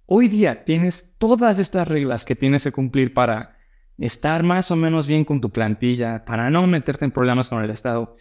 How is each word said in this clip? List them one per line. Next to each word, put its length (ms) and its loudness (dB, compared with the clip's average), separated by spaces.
hoy 220 6
día 360 0
tienes 540 -2
todas 400 2
estas 300 -2
reglas 360 -2
que 120 -2
tienes 260 2
que 80 -4
cumplir 420 -2
para 440 -2
estar 460 -2
más 260 0
o 60 0
menos 320 0
bien 160 2
con 160 -2
tu 100 -4
plantilla, 720 -2
para 240 -4
no 200 2
meterte 360 -2
en 60 0
problemas 380 0
con 160 -4
el 60 -4
Estado, 500 -6